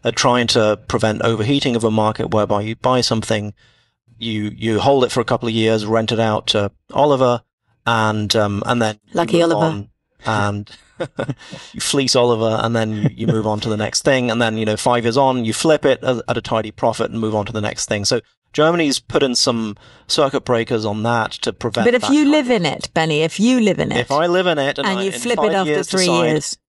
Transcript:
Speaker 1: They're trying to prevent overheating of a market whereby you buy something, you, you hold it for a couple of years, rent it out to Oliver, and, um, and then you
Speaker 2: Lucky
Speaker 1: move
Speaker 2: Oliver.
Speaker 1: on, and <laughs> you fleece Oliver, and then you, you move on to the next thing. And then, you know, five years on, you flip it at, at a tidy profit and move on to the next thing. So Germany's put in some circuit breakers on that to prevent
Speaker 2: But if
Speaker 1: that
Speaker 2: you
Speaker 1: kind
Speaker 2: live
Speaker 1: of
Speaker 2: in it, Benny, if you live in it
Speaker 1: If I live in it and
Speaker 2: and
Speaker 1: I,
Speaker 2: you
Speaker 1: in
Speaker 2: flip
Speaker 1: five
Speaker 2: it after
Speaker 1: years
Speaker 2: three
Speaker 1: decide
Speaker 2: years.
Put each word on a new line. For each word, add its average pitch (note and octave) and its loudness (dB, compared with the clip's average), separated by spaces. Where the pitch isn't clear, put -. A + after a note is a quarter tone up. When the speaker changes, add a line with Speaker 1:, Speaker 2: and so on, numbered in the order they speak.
Speaker 1:
They're A#2 -2
trying B2 2
to G#2+ 2
prevent A2 -2
overheating A#2 0
of A2+ 0
a A2 2
market A2 0
whereby G#2 0
you A2 -8
buy B2 2
something, G#2 -2
you, G#2+ -6
you A2 0
hold C3+ 4
it A#2 0
for C3 0
a A2+ 0
couple A#2 -2
of A2+ -2
years, A2 2
rent A2+ 0
it A2 0
out A2 0
to G2+ 0
Oliver, C3 2
and, G#2+ 0
um, G#2 0
and A#2+ 0
then G#2+ -2
you - -14
Speaker 2:
Lucky E3+ 2
Speaker 1:
move E3+ 2
Speaker 2:
Oliver. E3 0
Speaker 1:
on, G2+ -6
and G#2 -2
<laughs> E3 -6
you A#2 -12
fleece C#3 0
Oliver, A2+ 2
and A2+ 0
then A2 0
you, G#2 0
you - -4
move A2 0
on G#2+ 0
to A#2 -4
the G#2+ -2
next - -4
thing. B2+ 2
And A#2 0
then, A2 0
you A2 -2
know, G#2+ 0
five A#2+ 0
years A#2 0
on, C3 2
you A2 -2
flip D#3 2
it C3 2
at, B2 0
at A#2 -2
a A2 -4
tidy A2 -4
profit A#2 -2
and A2+ -6
move A2 -2
on G#2 0
to A2 -12
the G#2+ -4
next - -6
thing. G#2 -2
So A#2 0
Germany's D#3 2
put - -2
in B2+ 0
some A2+ -2
circuit C#3 0
breakers A2+ 0
on G#2+ -2
that A#2 0
to - -4
prevent A#2+ 0
Speaker 2:
But A#3+ 4
if B3 0
Speaker 1:
that A3 0
Speaker 2:
you D4+ 4
Speaker 1:
kind C#4 4
Speaker 2:
live D4+ 2
Speaker 1:
of B3+ 0
Speaker 2:
in F#3+ 2
it, - -4
Benny, D#3+ 0
if E3 -2
you B3 4
live F#3+ 2
in C#3+ 0
it A#2+ 0
Speaker 1:
If B2 -4
I D#3 2
live F3+ 2
in D#3+ 2
it C#3 -2
and C#3 -2
Speaker 2:
and F#3+ -2
Speaker 1:
I, G3 -2
Speaker 2:
you G3 -2
Speaker 1:
in A#3+ -10
Speaker 2:
flip A#3+ -2
Speaker 1:
five G#3 0
Speaker 2:
it G3 0
after F3+ 0
Speaker 1:
years D3 0
Speaker 2:
three F#3 0
Speaker 1:
decide E3+ 2
Speaker 2:
years. - -4